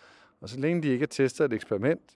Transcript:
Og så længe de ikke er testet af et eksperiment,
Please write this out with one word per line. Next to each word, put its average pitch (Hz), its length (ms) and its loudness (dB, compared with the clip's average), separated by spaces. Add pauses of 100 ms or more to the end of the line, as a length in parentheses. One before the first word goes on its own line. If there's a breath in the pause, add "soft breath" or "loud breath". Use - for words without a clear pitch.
(400 soft breath)
Og - 80 -14
så 127 120 -10
længe 165 220 0
de 151 60 0
ikke 127 140 2
er 151 40 2
testet 139 380 0
af 143 40 4
et 123 40 -8
eksperiment, 113 500 -2 (140)